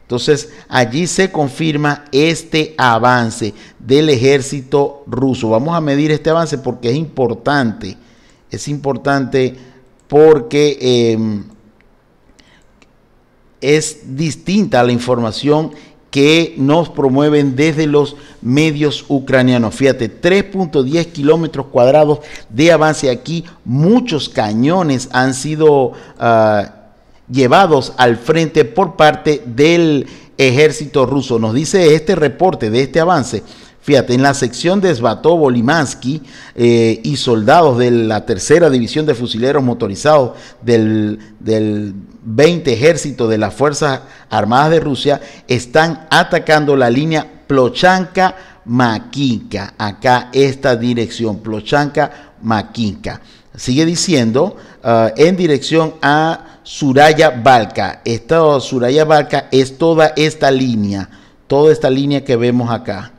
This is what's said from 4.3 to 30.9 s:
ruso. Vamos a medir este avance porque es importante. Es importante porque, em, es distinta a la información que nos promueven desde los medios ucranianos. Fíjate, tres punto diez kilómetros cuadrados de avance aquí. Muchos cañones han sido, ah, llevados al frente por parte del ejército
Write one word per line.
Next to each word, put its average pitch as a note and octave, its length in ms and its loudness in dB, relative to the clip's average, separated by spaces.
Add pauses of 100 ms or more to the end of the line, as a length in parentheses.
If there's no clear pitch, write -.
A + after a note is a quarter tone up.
ruso. B2 420 -4
Vamos C3 260 0
a E3+ 60 -2
medir D3+ 300 -2
este D3+ 180 -2
avance D#3 300 -2
porque B2 320 -6
es B2 40 -2
importante. B2 1000 -4 (540)
Es - 160 -12
importante C3+ 880 -4 (520)
porque, D3 720 4
em, A2+ 680 -2 (2250)
es D3 560 -2
distinta D#3 680 -2
a - 20 4
la B2 80 2
información B2 800 -2 (400)
que D#3 460 2
nos D3 320 0
promueven C#3+ 680 0
desde D#3 320 0
los C#3+ 280 0 (280)
medios D3 640 0
ucranianos. B2+ 680 0
Fíjate, C3 340 0
tres F#3 360 0
punto E3 400 -4
diez D#3 240 -2
kilómetros D3 640 -2
cuadrados C#3 480 4 (280)
de D3 240 2
avance D#3 380 0
aquí. D#3 340 -6 (200)
Muchos E3 680 0
cañones C3 840 -2
han C3 200 0
sido, D3 600 2 (260)
ah, A2 540 2 (540)
llevados C3+ 680 2
al A#2+ 200 2
frente D#3 480 0
por F3+ 300 -4
parte D3+ 520 2
del D3+ 580 2 (320)
ejército C3+ 680 2